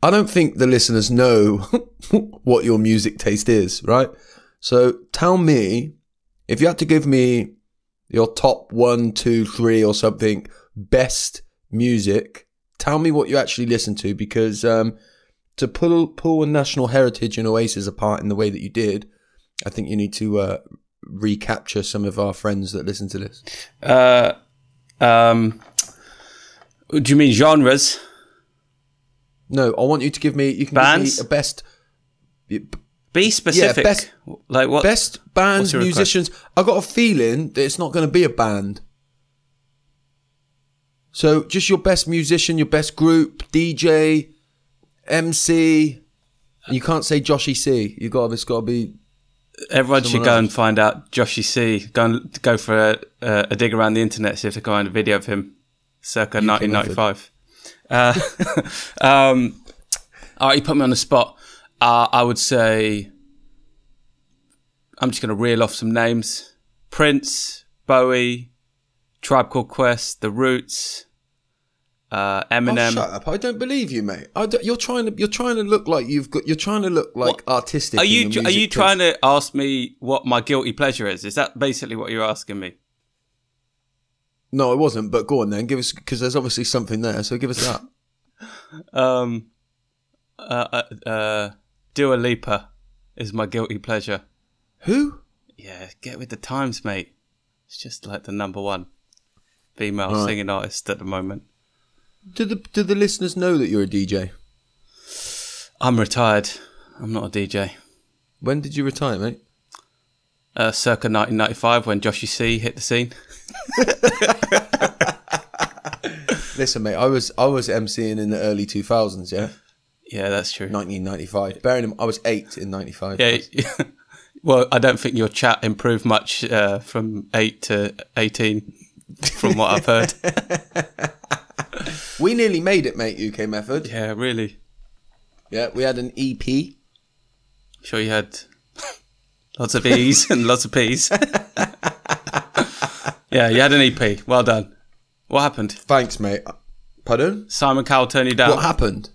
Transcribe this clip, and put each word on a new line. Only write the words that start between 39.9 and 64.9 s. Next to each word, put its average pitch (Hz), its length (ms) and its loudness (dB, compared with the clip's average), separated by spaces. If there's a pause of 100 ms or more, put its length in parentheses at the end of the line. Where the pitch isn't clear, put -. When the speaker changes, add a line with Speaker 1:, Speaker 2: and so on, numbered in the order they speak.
Speaker 1:
So 156 340 2
just 180 240 -2
your 190 100 4
best 185 280 2
musician, 165 500 0
your 151 120 2
best 156 260 0
group, 160 560 2
D 165 240 0
J, 156 560 2 (800)
M 165 240 0
C. 160 720 2 (640)
You 131 120 -2
can't 160 240 -2
say 151 160 2
Joshy 139 360 0
C. 113 440 0
You 110 100 -6
gotta, 117 220 0
it's 113 120 -6
gotta 117 180 -2
be 117 320 -4 (760)
Speaker 2:
Everyone 135 320 2
should 123 100 -2
Speaker 1:
someone 117 140 2
Speaker 2:
go 123 60 6
Speaker 1:
else. 117 60 6
Speaker 2:
and 110 140 2
find 110 260 2
out 107 320 2
Joshy - 320 -2
C. 113 500 0
Go 117 120 2
and, 113 380 -2
go 117 140 4
for 110 200 0
a, 110 220 4 (240)
a, 104 280 0
a 110 60 -2
dig 113 180 0
around 110 200 2
the 113 80 2
internet, 107 360 -2
see - 80 -6
if 101 80 -4
they 107 60 -10
can 107 120 -4
find 101 140 0
a 95 40 -8
video 107 260 0
of 95 100 -4
him 101 300 -6 (460)
circa 110 360 -4
Speaker 1:
U 107 40 0
K 107 40 2
Speaker 2:
ninety-nine, 104 480 0
five. 101 360 -2 (580)
Uh, 123 240 4 (480)
<laughs> - 400 -10
um, 131 640 4 (760)
all 135 100 2
right, 143 100 4
you 143 40 -2
put 143 140 0
me 143 60 4
on 131 80 2
the 123 60 2
spot. - 400 2 (440)
Uh, 120 320 6
I 123 100 4
would 120 160 2
say 110 720 2 (1900)